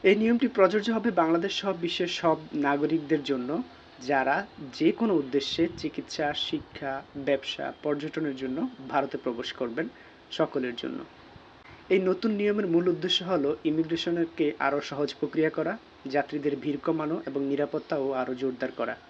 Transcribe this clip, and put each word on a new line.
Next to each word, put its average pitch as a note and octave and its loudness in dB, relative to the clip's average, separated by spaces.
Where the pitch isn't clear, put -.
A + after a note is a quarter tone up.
এই G#3 8
নিয়মটি A#3 4
প্রযোজ্য G3+ 4
হবে A3 2
বাংলাদেশ E3+ 2
সহ G3 -2
বিশ্বের E3+ -2
সব E3 2
নাগরিকদের D3 0
জন্য, C#3 -2
যারা C#3 2
যে D#3+ 4
কোনো A3 0
উদ্দেশ্যে C#3 0
চিকিৎসা, D3 -4
শিক্ষা, C#3 -6
ব্যবসা, C#3 -2
পর্যটনের D3 -2
জন্য C3 -4
ভারতে C#3 0
প্রবেশ - -6
করবেন, B2+ -4
সকলের B2+ -2
জন্য। - -8
এই G3 6
নতুন F#3+ 2
নিয়মের G#3 2
মূল F3 4
উদ্দেশ্য F3 2
হলো D#3+ 2
ইমিগ্রেশনকে D#3+ 0
আরও C#3 2
সহজ C#3+ -2
প্রক্রিয়া D#3 2
করা, D#3+ -2
যাত্রীদের C#3+ 0
ভিড় C#3+ -4
কমানো D#3+ -2
এবং C#3 -2
নিরাপত্তাও C#3 -2
আরও C3 -2
জোরদার B2+ -2
করা। A#2 -4